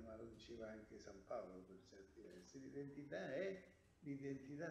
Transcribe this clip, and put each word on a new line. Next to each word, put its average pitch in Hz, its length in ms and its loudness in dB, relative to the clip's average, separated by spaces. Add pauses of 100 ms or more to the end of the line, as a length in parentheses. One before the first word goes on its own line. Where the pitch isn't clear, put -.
ma 110 100 -2
lo 117 120 -2
diceva 113 420 -4
anche 107 300 -6
San 98 260 -8
Paolo 92 380 0
per 92 200 -8
certi 98 380 -12
versi, 90 400 -8
l'identità 143 760 2
è 185 300 6 (360)
l'identità 139 720 2